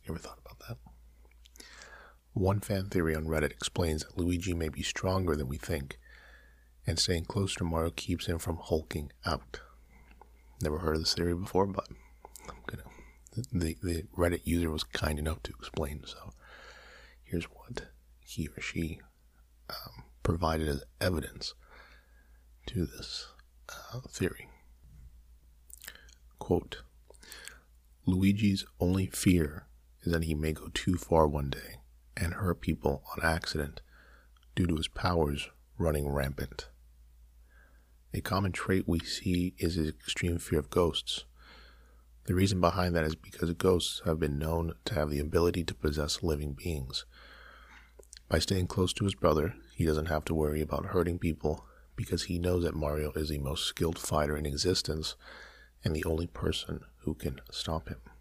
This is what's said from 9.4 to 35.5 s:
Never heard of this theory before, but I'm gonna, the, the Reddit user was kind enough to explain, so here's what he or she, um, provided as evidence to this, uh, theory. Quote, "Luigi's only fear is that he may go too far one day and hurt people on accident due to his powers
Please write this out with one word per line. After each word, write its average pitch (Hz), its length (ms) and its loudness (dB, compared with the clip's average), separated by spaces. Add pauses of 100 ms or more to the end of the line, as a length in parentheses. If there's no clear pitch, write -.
Never 76 160 0
heard 80 160 2
of 80 80 0
this - 120 2
theory 87 200 2
before, 95 320 2
but 95 220 -4 (600)
I'm - 80 -14 (100)
gonna, - 180 -10 (680)
the, 82 300 0
the 85 220 -2 (120)
Reddit 87 280 2
user 85 260 2
was 78 140 -2
kind - 340 0
enough 78 240 -2
to - 160 -10
explain, 73 480 -6
so - 260 -14 (920)
here's 85 220 -4
what - 420 -12 (320)
he - 360 -6
or - 40 -12
she, 82 400 -4 (680)
um, - 360 -14 (180)
provided 80 460 2
as 71 160 -2 (160)
evidence - 540 -2 (1120)
to 87 200 -2
this, - 400 -10 (420)
uh, - 400 -12
theory. - 400 -4 (1900)
Quote, - 440 0 (1200)
"Luigi's 98 580 4 (140)
only 95 280 4
fear 85 600 4 (360)
is 85 100 0
that 82 120 2
he 80 100 0
may 78 180 0
go 82 200 -8
too - 240 2
far 80 300 6
one 71 240 0
day - 260 -10 (400)
and 85 180 -2
hurt 90 260 0
people 73 420 0 (100)
on - 120 -4
accident 80 560 0 (720)
due 92 120 2
to 82 100 2
his 80 120 -2
powers 78 600 0 (300)